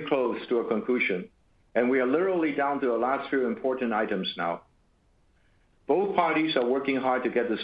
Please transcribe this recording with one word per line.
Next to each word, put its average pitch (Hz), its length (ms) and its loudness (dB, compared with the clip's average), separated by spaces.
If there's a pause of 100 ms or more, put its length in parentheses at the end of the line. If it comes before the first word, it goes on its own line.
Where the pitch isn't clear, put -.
close 123 400 0
to 120 120 2
a 110 100 -2
conclusion, 107 580 0 (480)
and 120 140 2
we 135 100 4
are 127 60 2
literally 160 480 2
down 143 260 -2
to 131 80 0
the 117 80 2
last 131 340 -2
few 131 160 0
important 120 460 -2
items 104 460 -2
now. 85 240 -4 (1200)
Both 190 300 0
parties 160 400 2
are 123 100 2
working 135 300 0
hard 127 300 0
to 113 40 0
get 113 200 0
this 107 140 -2